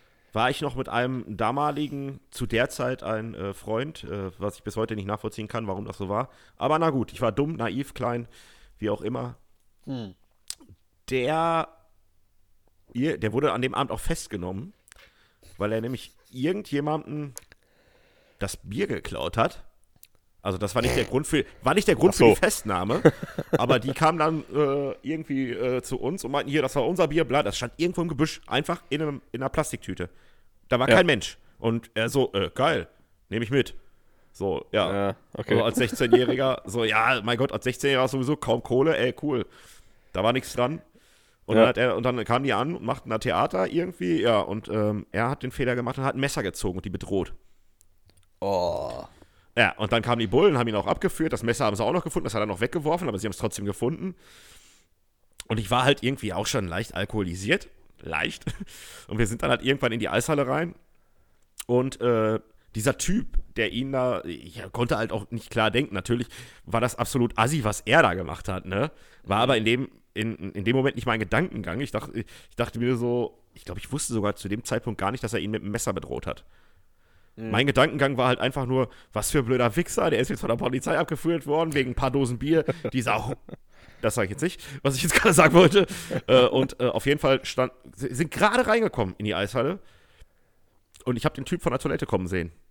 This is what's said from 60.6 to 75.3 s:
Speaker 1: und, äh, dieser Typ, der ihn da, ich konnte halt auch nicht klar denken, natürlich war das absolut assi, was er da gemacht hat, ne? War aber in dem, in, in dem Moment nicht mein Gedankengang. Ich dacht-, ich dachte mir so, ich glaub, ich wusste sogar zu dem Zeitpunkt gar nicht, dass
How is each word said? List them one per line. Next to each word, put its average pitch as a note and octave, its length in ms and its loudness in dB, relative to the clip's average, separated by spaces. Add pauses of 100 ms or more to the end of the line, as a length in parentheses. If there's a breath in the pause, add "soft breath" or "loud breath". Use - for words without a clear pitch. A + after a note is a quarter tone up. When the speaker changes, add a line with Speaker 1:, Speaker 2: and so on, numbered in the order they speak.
Speaker 1:
und, B2+ 340 0
äh, A2 400 2 (360)
dieser A#2 220 0
Typ, - 400 0 (180)
der A2+ 160 0
ihn C3+ 200 -4
da, B2+ 320 0
ich E2+ 380 -12 (100)
konnte B2 260 0
halt A2 140 -2
auch G#2 180 -6
nicht A2+ 200 -10
klar A2 200 2
denken, B2+ 240 0
natürlich A#2 340 -2 (380 loud breath)
war A2+ 140 0
das A#2+ 160 0
absolut A#2+ 420 0
assi, B2+ 260 2
was G#2+ 180 -2
er C#3+ 200 6
da G2 120 4
gemacht F2 340 -8
hat, F#2+ 180 -6
ne? G#2 260 -2 (320 soft breath)
War G2 160 0
aber B2+ 160 4
in A2 80 0
dem, B2 260 2 (240)
in, A2 220 -4 (160)
in G2 120 -8
dem A2+ 120 4
Moment C3+ 200 2
nicht - 100 -8
mein A2+ 140 0
Gedankengang. G#2+ 600 -2
Ich C#3 120 -8
dacht-, - 220 -6
ich A2+ 120 -6 (300 loud breath)
dachte A#2 220 -4
mir A#2+ 180 2
so, A#2+ 460 -2 (120)
ich - 100 -20
glaub, - 140 -10
ich - 140 -12
wusste C#3 220 -4
sogar G#2 220 0
zu - 120 -10
dem G#2+ 160 -6
Zeitpunkt A2+ 360 -4
gar G2 120 0
nicht, C3 120 -6
dass A2 100 -4